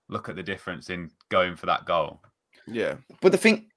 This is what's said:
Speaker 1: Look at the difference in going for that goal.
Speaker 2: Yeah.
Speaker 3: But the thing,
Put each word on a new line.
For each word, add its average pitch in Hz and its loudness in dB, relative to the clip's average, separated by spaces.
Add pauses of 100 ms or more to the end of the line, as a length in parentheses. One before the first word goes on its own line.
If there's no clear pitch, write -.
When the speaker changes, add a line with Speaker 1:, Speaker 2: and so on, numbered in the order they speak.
Speaker 1:
Look 104 -8
at 110 -12
the 92 -10
difference 90 -10
in 87 -8 (180)
going 90 2
for - -14
that 87 0
goal. 85 -2 (480)
Speaker 2:
Yeah. 95 -2 (240)
Speaker 3:
But 185 6
the 190 4
thing, 214 4